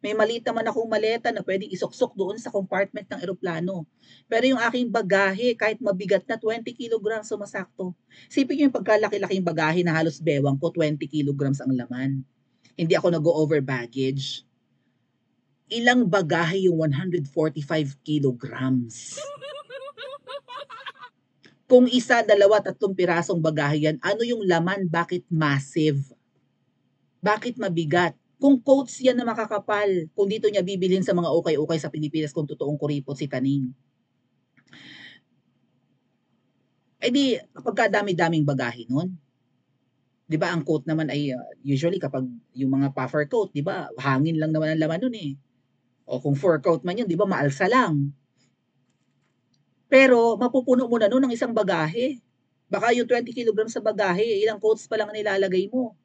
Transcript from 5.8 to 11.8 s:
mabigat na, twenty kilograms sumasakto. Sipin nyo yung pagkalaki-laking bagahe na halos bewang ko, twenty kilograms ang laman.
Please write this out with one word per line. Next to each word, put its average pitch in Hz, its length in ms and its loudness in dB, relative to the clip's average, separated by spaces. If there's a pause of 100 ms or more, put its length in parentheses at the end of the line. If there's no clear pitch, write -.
mabigat 196 480 -2
na, 226 80 -2
twenty 233 400 -4
kilograms 220 560 -4
sumasakto. 196 640 -10 (320)
Sipin 269 320 0
nyo - 80 6
yung 247 80 0
pagkalaki-laking 202 640 0
bagahe 165 400 0
na 170 160 2
halos 160 240 0
bewang 143 400 0
ko, 165 80 -2
twenty 151 400 -2
kilograms 139 560 -2
ang 135 80 0
laman. 127 480 -4 (560)